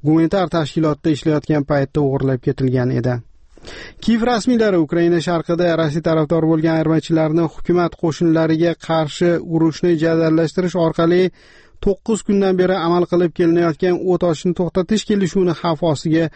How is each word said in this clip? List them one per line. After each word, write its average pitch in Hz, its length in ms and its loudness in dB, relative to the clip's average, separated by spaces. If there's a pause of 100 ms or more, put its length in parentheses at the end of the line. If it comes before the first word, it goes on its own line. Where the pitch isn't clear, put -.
gumanitar 165 500 2
tashkilotda 156 600 -2
ishlayotgan 151 560 0
paytda 143 360 -2
o'g'irlab 131 400 -2
ketilgan 131 420 0 (100)
edi. 123 140 -2 (880)
Kiyev 226 180 2 (100)
rasmiylari 220 540 2
Ukraina 170 420 2
sharqida 170 420 0 (120)
Rossiya 156 280 -2
tarafdori 160 420 2
bo'lgan 160 280 2
ayirmachilarni 160 760 0
hukumat 175 480 -2
qo'shinlariga 160 720 0 (160)
qarshi 160 440 0 (240)
urushni 160 360 0 (120)
jadallashtirish 165 720 0 (100)
orqali 170 380 2 (600)
to'qqiz 202 420 -2
kundan 196 320 2
beri 185 160 2 (120)
amal 175 240 2
qilib 175 260 2
kelinayotgan 170 580 2 (160)
o't 180 180 0
ochishni 170 300 -2
to'xtatish 185 500 -2
kelishuvini 190 520 0
xavf 165 200 -2 (100)
ostiga 165 340 0 (100)